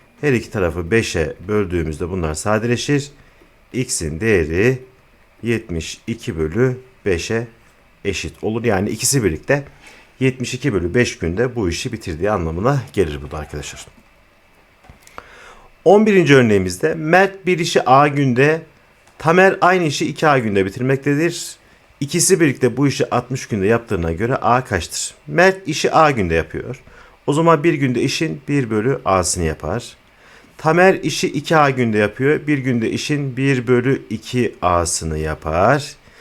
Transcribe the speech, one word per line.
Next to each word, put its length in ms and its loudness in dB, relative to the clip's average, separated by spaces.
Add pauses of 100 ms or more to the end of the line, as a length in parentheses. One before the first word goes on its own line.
(220)
Her 120 0
iki 180 -2
tarafı 400 -2
beşe 440 0 (120)
böldüğümüzde 600 -4
bunlar 240 -4
sadeleşir. 800 -2 (600)
X'in 460 -6
değeri 600 2 (640)
yetmiş 640 -6
iki 300 -6
bölü 400 0 (280)
beşe 420 -2 (580)
eşit 380 -6
olur. 200 -4
Yani 260 0
ikisi 340 -2
birlikte 400 0 (560)
yetmiş 340 -2
iki 200 -4
bölü 200 -2
beş 240 0
günde 380 -2
bu 140 -2
işi 220 -6
bitirdiği 400 -4
anlamına 500 -2 (120)
gelir 300 0
bu 80 -12
da 60 -10
arkadaşlar. 480 -12 (2000)
On 200 6
birinci 300 6
örneğimizde 580 2
Mert 520 0
bir 140 0
işi 300 0
A 180 6
günde, 540 2 (560)
Tamer 440 4
aynı 220 4
işi 240 -2
iki 200 0
A 120 4
günde 260 0
bitirmektedir. 880 -2 (440)
İkisi 400 0
birlikte 380 2
bu 100 2
işi 220 -2
altmış 360 -4
günde 220 -2
yaptığına 440 0
göre 240 -2
A 300 2
kaçtır? 500 -6 (120)
Mert 400 2
işi 260 -2
A 180 6
günde 220 0
yapıyor. 480 -4 (460)
O 60 0
zaman 300 4
bir 100 2
günde 280 0
işin 460 -4
bir 220 0
bölü 360 0
A'sını 380 0
yapar. 520 -6 (640)
Tamer 360 4
işi 340 -2
iki 300 0
A 120 6
günde 280 0
yapıyor. 500 0
Bir 100 2
günde 340 -2
işin 460 -4
bir 300 0
bölü 420 2
iki 520 -4
A'sını 560 0
yapar. 800 0 (260)